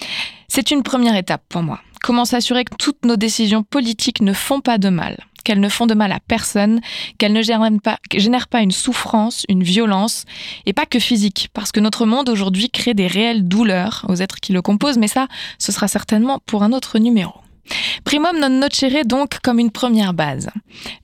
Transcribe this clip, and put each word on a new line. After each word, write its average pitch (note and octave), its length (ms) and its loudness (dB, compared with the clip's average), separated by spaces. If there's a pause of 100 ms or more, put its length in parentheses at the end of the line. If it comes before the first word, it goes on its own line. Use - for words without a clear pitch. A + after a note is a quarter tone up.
(480)
C'est - 240 -2
une C#4+ 120 2
première A#3+ 320 2
étape F3 340 -4
pour E3+ 140 -4
moi. D3 160 -6 (240)
Comment A#3+ 220 2
s'assurer B3 380 0
que - 140 -10
toutes - 280 -2
nos A#3 100 4
décisions A3 480 0
politiques A#3 580 -2
ne G3 120 4
font C#4 260 -2
pas A#3+ 180 0
de G3 120 2
mal, - 280 -2 (260)
qu'elles G#3 160 2
ne G3+ 100 4
font A#3 160 -2
de A3+ 80 4
mal G#3 180 2
à - 80 -4
personne, G#3+ 640 0 (360)
qu'elles G#3 160 2
ne A3 80 4
génèrent A3 280 2 (140)
pas, - 160 -2 (160)
génèrent A#3 320 2
pas A#3+ 140 0
une F#3+ 100 4
souffrance, - 800 -2
une F#3 140 4
violence, G3+ 600 0 (400)
et G3+ 80 0
pas D4 120 0
que B3 140 0
physique, G#3 540 0
parce G#3 180 -8
que - 80 0
notre G#3+ 260 2
monde B3 240 2
aujourd'hui G3 400 0
crée - 240 -2
des G3 140 2
réelles G#3 400 0
douleurs G3 600 0
aux F#3 60 2
êtres F#3+ 240 -6
qui - 140 -4
le F3+ 80 2
composent, A3+ 360 0
mais G#3+ 100 4
ça, C4 200 0 (320)
ce - 120 -4
sera G3 160 -2
certainement A3+ 580 0
pour G3+ 180 0
un G#3+ 100 4
autre B3+ 260 -2
numéro. A3 340 2 (720)
Primum D#4 360 0
non C#4 100 2
nocere C4+ 560 0
donc C4 380 -2
comme A#3+ 160 2
une A#3 120 2
première A3 440 0
base. D3+ 340 -4 (540)